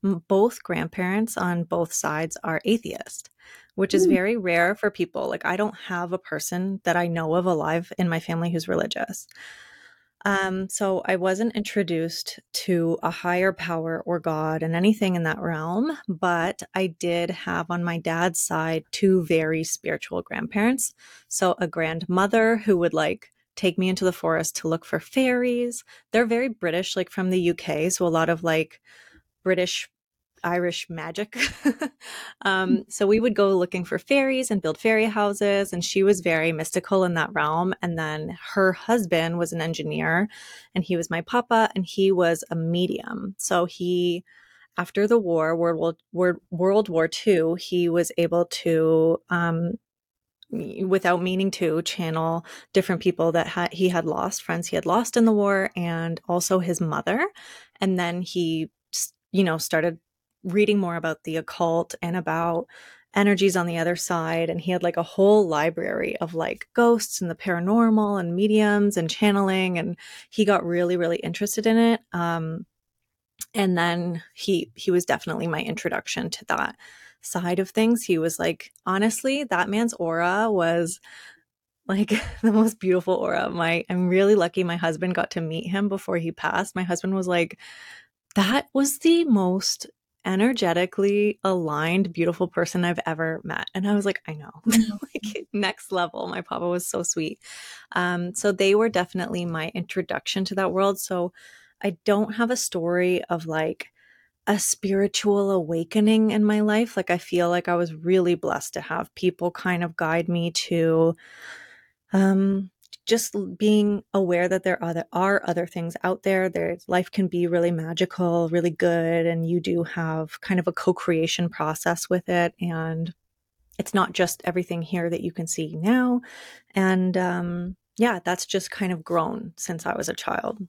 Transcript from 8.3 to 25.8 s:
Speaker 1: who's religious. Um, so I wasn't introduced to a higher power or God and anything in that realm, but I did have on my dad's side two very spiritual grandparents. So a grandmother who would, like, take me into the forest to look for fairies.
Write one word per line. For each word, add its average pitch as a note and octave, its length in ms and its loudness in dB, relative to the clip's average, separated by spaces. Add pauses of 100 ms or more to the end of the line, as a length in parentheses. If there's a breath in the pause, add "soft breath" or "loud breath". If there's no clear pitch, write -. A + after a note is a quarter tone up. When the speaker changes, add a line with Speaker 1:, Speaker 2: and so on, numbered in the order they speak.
Speaker 1:
who's E3 160 -4
religious. - 640 -4 (960 loud breath)
Um, F#3+ 440 0
so F#3+ 360 -2
I F#3+ 120 0
wasn't F#3+ 400 0
introduced E3+ 840 -4 (140)
to E3 500 0
a E3 80 0
higher F3+ 420 0
power E3 540 -4
or F3 140 -2
God D#3+ 420 -2
and E3 140 -2
anything F#3+ 400 2
in E3+ 80 -2
that D#3+ 160 -2
realm, F3 580 -2 (100)
but F3 540 -2 (120)
I F#3+ 140 0
did E3+ 420 -2
have E3+ 400 -4
on F3 120 -2
my E3+ 160 -2
dad's E3+ 420 -2
side D#3+ 520 -2
two F#3+ 320 4
very D#3+ 400 2
spiritual - 580 -6
grandparents. - 720 -2 (340 loud breath)
So - 300 0
a F3+ 80 -2
grandmother F#3 920 2
who G#3 200 2
would, E3+ 160 2
like, D3+ 380 -2 (240)
take F#3 220 0
me F#3 100 2
into F#3 160 0
the F#3 80 4
forest D#3+ 440 -2
to - 120 -4
look E3 160 -2
for D#3+ 160 -4
fairies. B3 840 0 (280 loud breath)